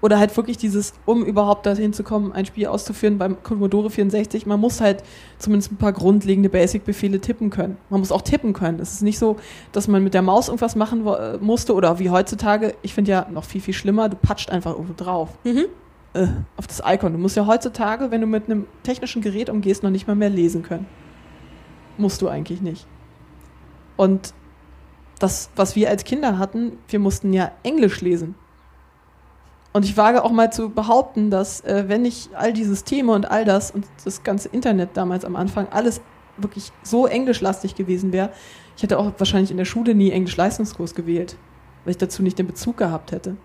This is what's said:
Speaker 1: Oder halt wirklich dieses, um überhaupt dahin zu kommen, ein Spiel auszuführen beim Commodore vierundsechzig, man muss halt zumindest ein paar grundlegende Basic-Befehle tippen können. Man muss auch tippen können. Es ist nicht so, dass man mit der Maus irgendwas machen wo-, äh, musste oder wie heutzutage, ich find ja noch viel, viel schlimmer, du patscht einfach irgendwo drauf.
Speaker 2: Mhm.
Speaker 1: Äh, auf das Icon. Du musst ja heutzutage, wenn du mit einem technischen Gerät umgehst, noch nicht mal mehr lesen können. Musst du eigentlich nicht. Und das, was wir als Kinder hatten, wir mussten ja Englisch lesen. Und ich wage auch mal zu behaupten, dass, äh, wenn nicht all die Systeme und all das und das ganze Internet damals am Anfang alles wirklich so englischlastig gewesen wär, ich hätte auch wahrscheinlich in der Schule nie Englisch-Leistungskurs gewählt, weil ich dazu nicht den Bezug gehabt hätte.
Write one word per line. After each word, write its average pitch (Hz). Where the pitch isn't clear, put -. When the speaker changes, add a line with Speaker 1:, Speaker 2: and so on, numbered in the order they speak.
Speaker 1:
Oder 208
halt 208
wirklich 233
dieses, 208
um 233
überhaupt 202
dahin 208
zu 208
kommen, 208
ein 196
Spiel 202
auszuführen 208
beim 190
Commodore 202
vierundsechzig, 208
man 208
muss 233
halt 202
zumindest 208
ein 202
paar 208
grundlegende 196
Basic-Befehle 196
tippen 226
können. 185
Man 196
muss 190
auch 196
tippen 247
können. 170
Es 175
ist -
nicht 208
so, 220
dass 202
man 196
mit 196
der 185
Maus 190
irgendwas 233
machen 220
wo-, 202
äh, 202
musste 226
oder 180
wie 180
heutzutage, 208
ich -
find 202
ja 190
noch 156
viel, -
viel 190
schlimmer, 214
du 196
patscht -
einfach 175
irgendwo 170
drauf. 175
Speaker 2:
Mhm. 247
Speaker 1:
Äh, 185
auf 202
das -
Icon. 180
Du 165
musst 190
ja 208
heutzutage, 233
wenn 226
du 220
mit 220
einem 214
technischen 247
Gerät 208
umgehst, 202
noch 196
nicht 190
mal 208
mehr 208
lesen 170
können. 180
Musst 202
du -
eigentlich 160
nicht. 170
Und 190
das, -
was 196
wir 208
als 202
Kinder 247
hatten, 226
wir 214
mussten 196
ja 185
Englisch 247
lesen. 170
Und 202
ich 202
wage 220
auch 233
mal 226
zu 226
behaupten, 220
dass, 196
äh, 196
wenn 208
nicht -
all 226
die 220
Systeme 226
und 202
all 220
das 202
und 202
das -
ganze 202
Internet 202
damals 185
am 180
Anfang 190
alles 226
wirklich 202
so 240
englischlastig 208
gewesen 185
wär, 190
ich -
hätte 202
auch 208
wahrscheinlich 190
in 185
der 180
Schule 226
nie 196
Englisch-Leistungskurs 185
gewählt, 170
weil 180
ich 180
dazu 185
nicht 185
den 185
Bezug -
gehabt 165
hätte. 185